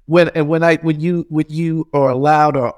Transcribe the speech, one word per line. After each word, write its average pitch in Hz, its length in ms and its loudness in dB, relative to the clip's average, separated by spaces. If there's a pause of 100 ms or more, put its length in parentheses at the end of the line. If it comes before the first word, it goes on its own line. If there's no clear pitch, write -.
When, 165 240 4
and 151 200 -2
when 165 140 0
I, 165 140 4
when 156 220 -2
you, 170 300 -4
when 151 180 -2
you 160 460 -4
are 139 160 2
allowed 147 480 2
or 120 200 -2